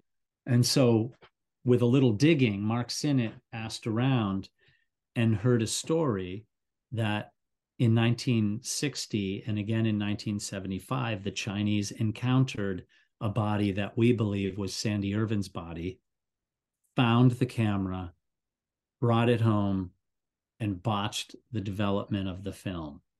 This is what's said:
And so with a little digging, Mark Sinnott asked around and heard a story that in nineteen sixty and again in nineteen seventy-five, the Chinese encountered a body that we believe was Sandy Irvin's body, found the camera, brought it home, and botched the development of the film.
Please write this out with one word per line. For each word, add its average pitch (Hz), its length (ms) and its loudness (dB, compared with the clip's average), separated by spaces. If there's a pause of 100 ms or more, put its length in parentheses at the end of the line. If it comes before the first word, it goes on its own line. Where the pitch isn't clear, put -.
(460)
And 120 200 4
so 120 480 4 (520)
with 120 160 4
a 120 40 2
little 123 280 4
digging, 120 480 4
Mark 113 280 -2
Sinnott 131 440 -2 (180)
asked 113 340 -10
around 110 640 0 (680)
and 113 180 4
heard 117 260 2
a 107 60 -2
story 107 800 -2 (480)
that 107 380 -2 (480)
in 113 140 4
nineteen 113 680 2
sixty 104 800 -4
and 107 140 -4
again 113 260 0
in 110 120 0
nineteen 104 420 -4
seventy-five, 98 840 -6
the 101 80 -6
Chinese 104 600 -2
encountered 113 920 -2 (340)
a - 80 -2
body 104 460 0
that 98 240 -6
we 120 160 6
believe 98 440 -2
was 98 160 -6
Sandy 101 400 -2
Irvin's 107 360 -2
body, 85 500 -10 (960)
found 120 360 6
the 120 140 -2
camera, 95 680 -2 (880)
brought 117 260 4
it 117 140 4
home, 101 500 2 (680)
and 101 200 -4
botched 104 540 -4 (160)
the 110 100 -4
development 101 680 -2
of 92 160 -10
the 98 80 -8
film. - 480 -10 (180)